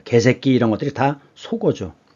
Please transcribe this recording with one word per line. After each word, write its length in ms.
개새끼 480
이런 180
것들이 220
다 260
속어죠. 580